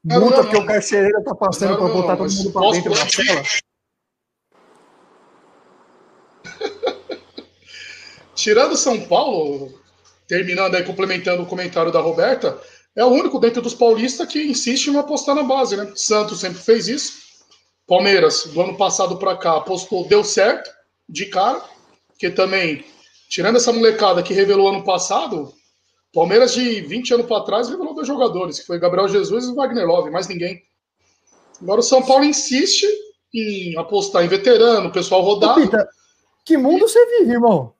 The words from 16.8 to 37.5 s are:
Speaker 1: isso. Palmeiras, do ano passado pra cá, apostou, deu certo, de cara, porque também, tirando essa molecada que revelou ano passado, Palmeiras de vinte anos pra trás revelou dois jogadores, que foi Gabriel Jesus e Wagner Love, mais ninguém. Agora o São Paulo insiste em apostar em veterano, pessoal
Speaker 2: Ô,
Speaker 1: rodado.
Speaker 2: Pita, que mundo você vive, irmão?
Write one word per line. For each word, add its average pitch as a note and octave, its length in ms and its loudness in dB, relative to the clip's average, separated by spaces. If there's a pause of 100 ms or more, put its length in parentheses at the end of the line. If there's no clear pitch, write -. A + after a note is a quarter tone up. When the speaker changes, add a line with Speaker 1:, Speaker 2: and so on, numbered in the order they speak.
Speaker 1:
isso. - 340 -8 (640)
Palmeiras, F#3 600 2
do D#3 140 -6
ano G3 160 -2
passado F#3 420 -2
pra F#3+ 180 -2
cá, E3 200 0
apostou, F#3 520 -6
deu G#3 160 4
certo, - 440 0 (400)
de G3 180 -10
cara, G#3 360 -2 (460)
porque - 200 -8
também, F#3 560 -2 (440)
tirando G3+ 280 0
essa A#3+ 160 2
molecada G#3+ 500 2
que F#3+ 120 -6
revelou G3 340 4
ano G3 140 -2
passado, G3 680 -4 (640)
Palmeiras G3 380 4
de A#3 300 -2
vinte G#3 300 -6
anos A#3+ 140 0
pra G#3+ 140 0
trás A3+ 300 -4
revelou D#4+ 240 -8
dois D4 120 -10
jogadores, A3 540 -4
que - 60 -20
foi F3 120 -6
Gabriel F3+ 300 0
Jesus G3+ 380 -2
e B3 80 -8
Wagner A#3 320 -2
Love, E3 240 0
mais F3 180 -6
ninguém. F3+ 340 -8 (1000)
Agora G3 200 0
o - 20 0
São C4 220 4
Paulo C4+ 200 4
insiste D4+ 600 0 (460)
em G3 460 -6
apostar F#3+ 440 0
em E3+ 60 2
veterano, G#3+ 640 4
pessoal F#3 300 0
Speaker 2:
Ô, - 20 0
Speaker 1:
rodado. G#3 360 4
Speaker 2:
Pita, A3 280 2 (560)
que D#4+ 140 2
mundo E4 280 4
você A4+ 180 6 (140)
vive, C4 140 4
irmão? A3 480 2